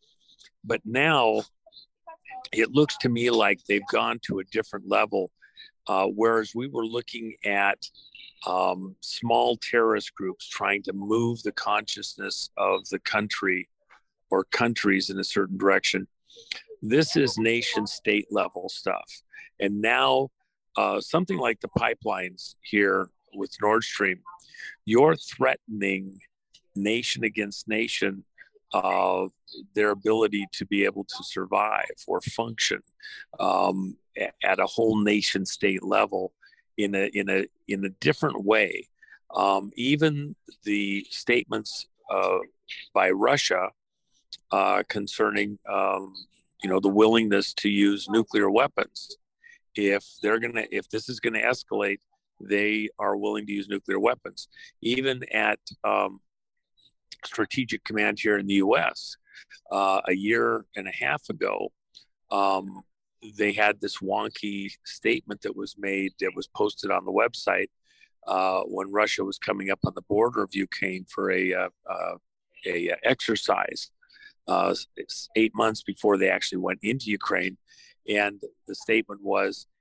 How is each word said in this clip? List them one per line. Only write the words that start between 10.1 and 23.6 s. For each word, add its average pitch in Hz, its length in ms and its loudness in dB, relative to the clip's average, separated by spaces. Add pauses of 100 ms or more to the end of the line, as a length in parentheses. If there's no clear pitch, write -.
groups - 340 -8
trying 101 360 -2
to 95 100 -8
move 113 480 0
the 101 100 -4
consciousness 104 1040 -4
of 95 340 0
the 95 100 -2
country 98 680 -2 (640)
or 95 140 2
countries 107 640 2
in 95 100 -6
a 92 40 -4
certain 95 340 -2
direction. 95 500 2 (720)
This 143 340 2
is 151 220 2
nation 113 500 0
state 104 440 0
level 92 380 -2
stuff. - 520 -6 (380)
And 104 220 -2
now, 131 480 2 (460)
uh, 101 260 0
something 180 360 -2
like 117 220 -2
the - 100 -8
pipelines 95 920 -4
here 95 480 2 (240)
with 98 180 -8 (100)